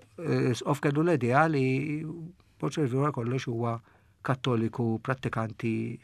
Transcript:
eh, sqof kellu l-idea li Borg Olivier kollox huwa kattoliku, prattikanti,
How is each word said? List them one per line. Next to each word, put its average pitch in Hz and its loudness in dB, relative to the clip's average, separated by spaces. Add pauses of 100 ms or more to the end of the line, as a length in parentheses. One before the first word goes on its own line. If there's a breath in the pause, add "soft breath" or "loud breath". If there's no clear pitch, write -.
(200)
eh, 131 2
sqof 143 -2
kellu 147 2
l-idea 147 4
li 143 0 (560)
Borg 151 -4
Olivier 139 2
kollox 127 -2
huwa 117 -2 (440)
kattoliku, 113 0
prattikanti, 113 -4